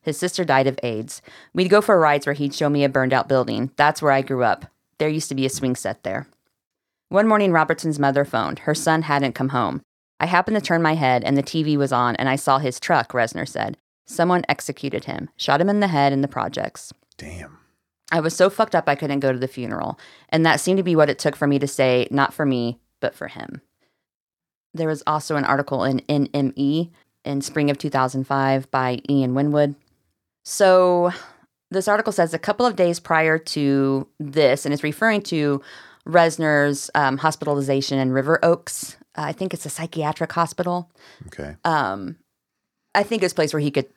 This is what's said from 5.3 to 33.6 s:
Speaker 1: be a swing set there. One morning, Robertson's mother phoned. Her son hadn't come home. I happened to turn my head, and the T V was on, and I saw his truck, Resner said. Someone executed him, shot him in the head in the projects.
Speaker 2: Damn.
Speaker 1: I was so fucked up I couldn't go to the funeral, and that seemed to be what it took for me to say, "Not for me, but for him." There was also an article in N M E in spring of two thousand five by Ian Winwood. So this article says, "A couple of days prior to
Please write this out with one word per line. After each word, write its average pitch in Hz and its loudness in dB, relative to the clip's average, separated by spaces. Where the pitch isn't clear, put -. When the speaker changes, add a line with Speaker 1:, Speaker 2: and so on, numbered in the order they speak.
Speaker 1:
be 135 0
a 131 -2
swing 127 -2
set - -8
there. 107 -8
One 202 4
morning, 208 4
Robertson's 160 0
mother 139 2
phoned. 107 -4
Her 151 -2
son 160 0
hadn't 143 -2
come 131 -2
home. 113 -2
I 156 0
happened 185 2
to 208 0
turn 170 0
my 160 2
head, 127 2
and 139 0
the 139 2
T 160 -2
V 151 0
was 139 0
on, 120 2
and 135 -2
I 131 0
saw 139 2
his 135 -4
truck, 160 0
Resner 113 -2
said. 107 -6
Someone 175 0
executed - -8
him, - -10
shot 143 0
him 196 2
in 208 0
the 202 2
head 143 2
in 139 0
the 139 -2
projects. - -8
Speaker 2:
Damn. 80 -18
Speaker 1:
I 165 2
was 165 -2
so 185 4
fucked 220 0
up 165 0
I 147 2
couldn't 143 -4
go 135 2
to 127 -4
the 127 -4
funeral, 104 -8
and 160 2
that 165 4
seemed 190 2
to 190 0
be 175 2
what 151 6
it 131 -4
took 151 -2
for 151 -2
me 143 2
to 139 0
say, 127 2
"Not 139 2
for 156 -4
me, 120 -2
but - -4
for - -12
him." - -16
There 160 -4
was 156 -4
also 151 -2
an 147 0
article 135 0
in 131 0
N 143 0
M 139 0
E 151 -2
in 139 -4
spring 147 -2
of 139 -2
two 151 -6
thousand 131 0
five 135 0
by 127 -2
Ian 135 2
Winwood. 147 2
So 180 4
this 190 -2
article 208 0
says, 165 2
"A 160 -4
couple 226 -2
of 226 0
days 170 2
prior 160 2
to 139 0